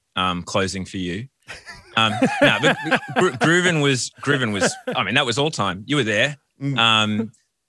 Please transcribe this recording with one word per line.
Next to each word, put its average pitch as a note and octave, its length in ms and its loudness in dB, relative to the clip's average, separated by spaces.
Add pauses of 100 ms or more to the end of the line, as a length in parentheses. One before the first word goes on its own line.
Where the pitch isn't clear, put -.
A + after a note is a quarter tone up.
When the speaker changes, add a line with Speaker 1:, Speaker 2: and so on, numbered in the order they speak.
(160)
Speaker 1:
um, F#2 260 0
closing F#2+ 440 -2
for - 100 -12
you. F#2 320 -6 (720)
Um, A2 160 2 (140)
<laughs> G#5 120 -4
no, A#2+ 220 4
but F3 140 2 (420)
Gro-, F3 140 2
Groovin' E3 500 2
was, C3+ 280 0 (120)
Groovin' C3+ 320 0
was, G2+ 200 2 (220)
I - 80 2
mean, B2 120 -2
that C#3+ 100 2
was A#2+ 120 -2
all D3 120 0
time. G2+ 360 -4
You D3 100 -2
were C3+ 80 2
there. A2+ 340 0 (200)
Speaker 2:
Mm. C3+ 200 -2
Speaker 1:
Um, A2 540 2 (360)